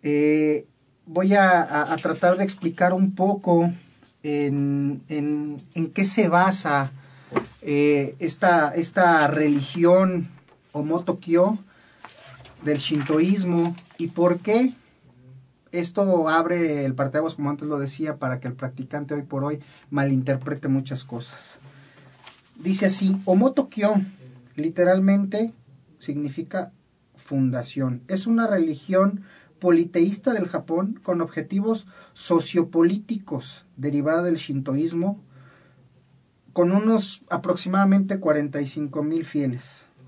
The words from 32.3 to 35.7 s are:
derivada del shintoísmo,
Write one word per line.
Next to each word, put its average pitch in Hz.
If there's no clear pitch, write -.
derivada 147
del 170
shintoísmo, 165